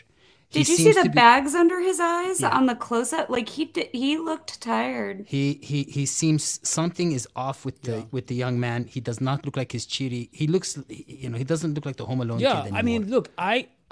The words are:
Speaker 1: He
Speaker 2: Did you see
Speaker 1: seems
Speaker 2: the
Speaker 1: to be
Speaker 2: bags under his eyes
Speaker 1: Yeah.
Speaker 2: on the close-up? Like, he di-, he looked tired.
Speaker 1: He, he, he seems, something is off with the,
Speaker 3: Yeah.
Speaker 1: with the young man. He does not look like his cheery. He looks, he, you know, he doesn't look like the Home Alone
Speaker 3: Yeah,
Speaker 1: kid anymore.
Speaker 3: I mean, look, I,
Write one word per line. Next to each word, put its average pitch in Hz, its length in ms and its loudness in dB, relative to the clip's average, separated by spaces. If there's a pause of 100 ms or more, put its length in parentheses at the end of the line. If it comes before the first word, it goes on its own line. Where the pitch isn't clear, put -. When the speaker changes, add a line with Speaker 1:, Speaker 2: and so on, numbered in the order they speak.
(520)
Speaker 1:
He - 80 2
Speaker 2:
Did - 80 4
you 339 80 6
see 330 80 6
Speaker 1:
seems 427 120 10
Speaker 2:
the 370 80 6
Speaker 1:
to - 60 4
be - 40 -6
Speaker 2:
bags 262 400 8
under 349 260 4
his 359 200 0
eyes 349 400 0
Speaker 1:
Yeah. - 80 2
Speaker 2:
on 262 180 4
the 240 80 2
close-up? 240 560 -2
Like, 247 180 -2
he 302 180 -6
di-, - 260 -6
he 269 260 0
looked 320 420 -8
tired. 226 680 -4
Speaker 1:
He, 143 340 0
he, 143 220 -2
he 143 220 -4
seems, 156 520 0 (100)
something 175 440 -2
is 123 240 -4
off 131 280 -6
with - 180 -10
the, 117 160 -4
Speaker 3:
Yeah. 113 120 -8
Speaker 1:
with 127 160 -6
the 123 80 -4
young 123 240 0
man. 120 260 -2
He 117 140 -10
does 117 220 -6
not 131 260 -2
look 139 100 -8
like 131 140 -4
his 117 160 -8
cheery. 123 460 -6
He 156 160 -2
looks, 180 280 0 (120)
he, - 180 -16
you - 240 -14
know, 117 80 -6
he 131 60 -2
doesn't 160 300 -2
look 147 120 -6
like 135 120 -8
the 107 60 -8
Home 127 160 -2
Alone 117 200 -2
Speaker 3:
Yeah, 254 140 4
Speaker 1:
kid 170 80 0
anymore. 104 180 -4
Speaker 3:
I - 20 -2
mean, 233 260 -2
look, 240 200 0 (100)
I, 220 300 -2 (240)